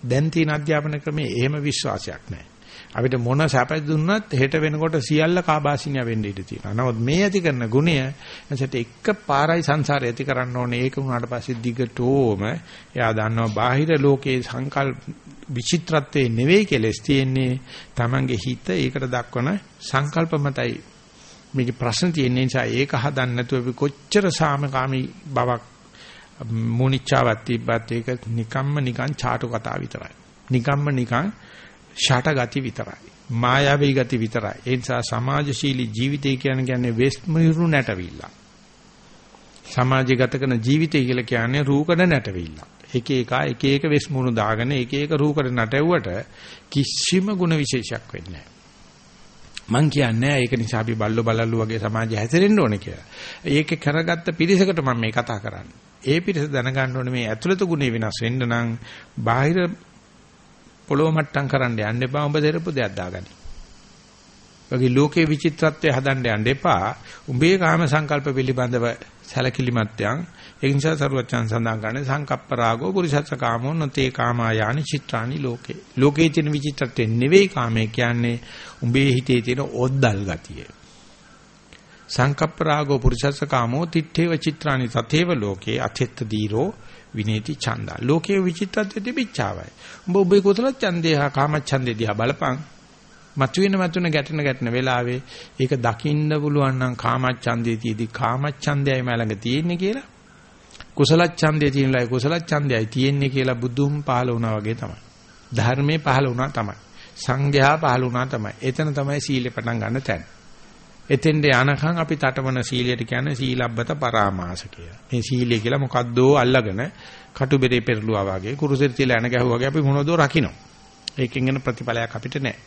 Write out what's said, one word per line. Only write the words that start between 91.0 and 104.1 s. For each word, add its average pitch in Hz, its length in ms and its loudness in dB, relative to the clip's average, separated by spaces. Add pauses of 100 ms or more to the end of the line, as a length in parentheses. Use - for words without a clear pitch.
හා 143 140 2
කාම 147 280 2
ඡන්දේ 131 380 0
දිහා 107 200 0
බලපං. 127 420 0 (760)
මතුවෙන 185 420 2
මතුවෙන 180 360 0
ගැටෙන 151 280 -2
ගැටෙන 131 320 -2
වෙලාවේ 123 500 0 (340)
ඒක 131 220 0
දකින්න 147 560 0
පුළුවන් 147 420 2
නම් 127 200 -2
කාම 120 280 0 (120)
ඡන්දේ 117 420 -2
තියදී 113 320 -4
කාම 120 340 -2 (120)
ඡන්දයයි 139 460 0
මා 123 160 0
ළඟ 110 200 0
තියෙන්නේ 151 400 0
කියලා, 202 300 -4 (840)
කුසල 160 300 6 (100)
ඡන්දේ 156 400 2
තියෙන 135 200 2
ලායි 123 160 2
කුසල 127 340 0
ඡන්දයයි 139 460 0
තියෙන්නේ 139 420 2
කියලා 131 260 0
බුදුන් 139 480 0
පහල 127 260 2